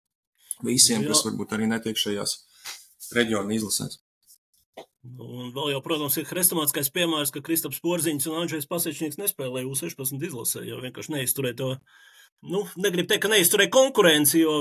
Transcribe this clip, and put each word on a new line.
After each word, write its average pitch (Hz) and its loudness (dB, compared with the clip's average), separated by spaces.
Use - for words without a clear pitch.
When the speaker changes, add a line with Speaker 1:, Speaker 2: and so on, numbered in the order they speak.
Speaker 1:
visiem, 117 4
Speaker 2:
Jā. 98 -2
Speaker 1:
kas 107 4
varbūt 104 -4
arī 110 0
netiek 113 -2
šajās - -4
reģiona 110 0
izlasēs. 104 -4
Speaker 2:
Un 123 -14
vēl 143 -4
jau, 135 -2
protams, 151 -2
ir 151 -4
hrestomātiskais 165 0
piemērs, 160 0
ka 151 -8
Kristaps 160 -4
Porziņš 165 0
un 160 -2
Andrzejs 156 -4
Pasečnieks 165 -4
nespēlēja 131 -4
U 135 -4
sešpadsmit 135 -6
izlasē, 120 -6
jo 117 -10
vienkārši 127 -10
neizturēja 127 -2
to, 135 -4
nu, 175 -4
negribu 180 0
teikt, 214 2
ka 202 2
neizturēja 196 4
konkurenci, 165 6
jo 156 4